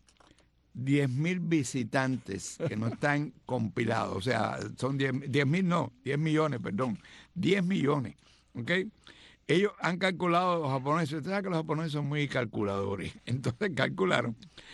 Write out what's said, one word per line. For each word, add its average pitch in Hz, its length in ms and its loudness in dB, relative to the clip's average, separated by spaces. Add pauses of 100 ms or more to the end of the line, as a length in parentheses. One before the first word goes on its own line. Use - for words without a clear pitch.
(720)
diez 139 360 2
mil 160 300 0
visitantes 131 1160 -2 (100)
que 113 100 -2
no 110 100 0
están 147 520 0
<laughs> - 60 -20
compilados. 113 720 -2
O 95 40 -4
sea, 110 360 0 (200)
son 135 200 -2
diez, 135 140 0 (180)
diez 139 160 2
mil 175 220 2
no, 170 240 0 (120)
diez 135 140 -2
millones, 151 440 2
perdón. 123 360 0 (380)
Diez 180 280 2
millones, 147 520 0 (400)
¿ok? 120 160 -4 (800)
Ellos 196 300 4
han 170 180 0
calculado, 175 600 2
los 147 120 0
japoneses, 139 480 0
usted 147 100 -6
sabe 196 140 -2
que 190 60 -4
los 170 100 0
japoneses 156 340 -2
son 147 140 -2
muy 147 200 0
calculadores. 98 920 -2
<laughs> - 60 -20
Entonces 131 500 -2
calcularon 135 600 2 (380)